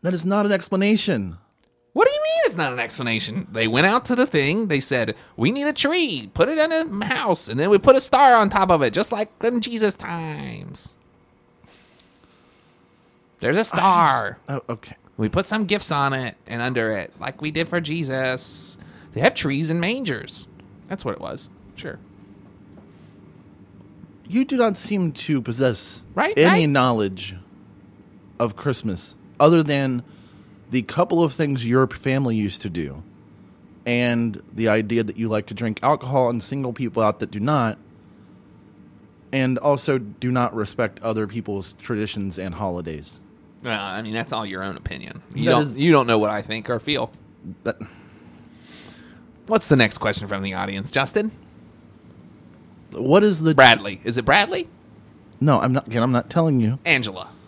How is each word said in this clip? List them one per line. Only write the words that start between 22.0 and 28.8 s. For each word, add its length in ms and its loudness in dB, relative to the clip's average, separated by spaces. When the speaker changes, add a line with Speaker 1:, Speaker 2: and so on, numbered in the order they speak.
Speaker 1:
You 180 2
do 120 -4
not 200 2
seem 360 -2
to 300 -2
possess 600 -2
Speaker 2:
Right, 220 0
Speaker 1:
any 260 6
Speaker 2:
right. 60 4
Speaker 1:
knowledge 680 2
of 160 -2
Christmas 580 -6